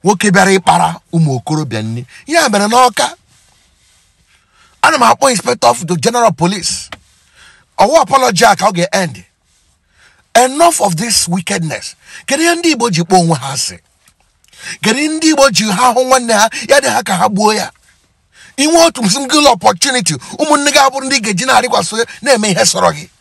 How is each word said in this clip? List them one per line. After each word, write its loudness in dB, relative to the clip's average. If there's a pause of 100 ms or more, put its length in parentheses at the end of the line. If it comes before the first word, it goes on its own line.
Nwoke 0
bịara 4
ịkpara 2 (180)
ụmụ 2
okorobịa -4
nne. -8 (220)
Ya 0
mere 0
n'Awka, 2 (1700)
ana 2
m 2
akpọ 2
inspector 0
of -4
the -2
general 0
police. -6 (880)
Ọwụ 4
apology 2
a 4
ka 0
ọ 2
ga-end. -4 (1120)
Enough 2
of -2
this -2
wickedness. -6 (300)
Kedu -2
ihe 2
ndị 0
Igbo -2
ji 0
kpọọ 2
onwe 0
ha -10
asị? -8 (1040)
Kedu -2
ndị 0
Igbo 4
ji 0
ha 2
hụ 0
nwanne 0
ha, 2 (200)
ya 4
dị -4
ha -2
ka -4
ha 0
gbuo 0
ya? -6 (880)
Inwe 4
otu -2
single 0
opportunity, -2
ụmụnne -2
gị 2
abụrụ 0
ndị -2
ga-eji -4
na-arịkwasị 0 (160)
na-eme 0
ihe 0
sọrọ 0
gị. -14 (120)